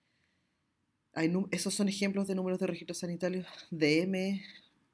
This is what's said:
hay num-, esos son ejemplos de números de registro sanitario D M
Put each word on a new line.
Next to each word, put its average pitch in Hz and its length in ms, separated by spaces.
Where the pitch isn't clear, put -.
hay 160 140
num-, 185 240
esos 190 220
son 202 160
ejemplos 196 380
de 190 80
números 185 240
de 190 80
registro 175 280
sanitario 180 500
D 156 320
M 190 400